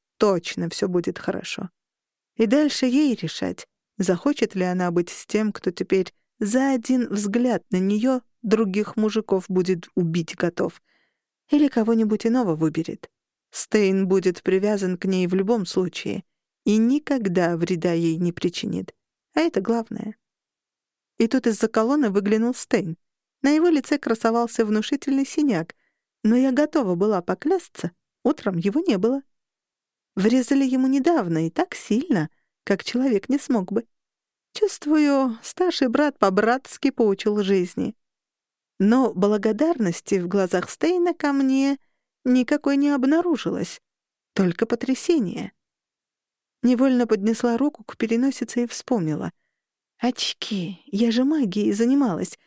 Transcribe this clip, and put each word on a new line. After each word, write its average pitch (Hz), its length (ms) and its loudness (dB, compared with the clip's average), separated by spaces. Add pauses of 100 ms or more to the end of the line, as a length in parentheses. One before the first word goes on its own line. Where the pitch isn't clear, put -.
(180)
точно 180 520 0
всё - 180 -4
будет 175 320 -2
хорошо. - 500 -8 (680)
И 233 100 2
дальше 277 380 2
ей 262 300 2
решать, - 520 -8 (300)
захочет 202 580 0
ли 185 80 -2
она 180 280 -2
быть 175 180 -2
с - 160 -12
тем, 214 260 -2
кто - 200 -6
теперь 190 420 -2 (260)
за 262 320 0
один 254 380 0
взгляд 208 640 -2
на 185 60 0
неё 214 440 0 (200)
других 208 540 0
мужиков 214 540 0
будет 180 460 0
убить 170 400 -2
готов, - 460 -4 (680)
или 294 180 4
кого-нибудь 220 580 0
иного 226 300 0
выберет. 160 540 -4 (420)
Стейн 190 560 0
будет 180 360 0
привязан 190 540 0
к - 80 -8
ней 185 220 0
в 180 60 -2
любом 196 320 0
случае - 580 -4 (420)
и 208 120 4
никогда 220 800 0
вреда 170 380 -2
ей 165 240 0
не 175 160 -2
причинит. 180 600 -6 (420)
А 302 60 2
это 320 200 0
главное. 226 540 -4 (1000)
И 226 100 2
тут 247 200 0
из-за 220 200 2
колонны 226 420 2
выглянул 208 440 0
Стейн. 165 440 -2 (440)
На 277 100 4
его 311 160 4
лице 294 320 2
красовался 226 680 0
внушительный 269 600 0
синяк, 226 500 -2 (480)
но 220 120 2
я 262 160 4
готова 262 440 0
была 196 260 0
поклясться, 277 680 -4 (320)
утром 214 340 -2
его 202 240 0
не 294 160 0
было. 247 240 0 (920)
Врезали 254 500 2
ему 262 220 2
недавно 262 580 2
и 165 60 -4
так - 240 -4
сильно, 226 540 0 (340)
как 196 200 0
человек 247 460 0
не 269 80 2
смог 220 340 -2
бы. 208 140 -4 (680)
Чувствую, 285 920 2
старший 320 460 0
брат 285 280 0
по-братски 214 720 0
поучил 208 540 0
жизни. 190 520 -2 (840)
Но 226 340 4
благодарности 208 1040 0
в 180 120 -2
глазах 185 420 0
Стейна 349 440 0
ко 285 180 -2
мне 269 460 2 (460)
никакой 277 540 2
не 285 120 2
обнаружилось, 285 880 0 (540)
только 185 320 0
потрясение. 233 840 -2 (1120)
Невольно 247 420 4
поднесла 226 520 0
руку 285 260 -2
к - 120 -16
переносице 240 680 0
и 233 40 -2
вспомнила. 180 640 -4 (680)
«Очки! 202 880 -6
Я 226 240 0
же 240 120 2
магией 220 500 0
занималась! 233 720 0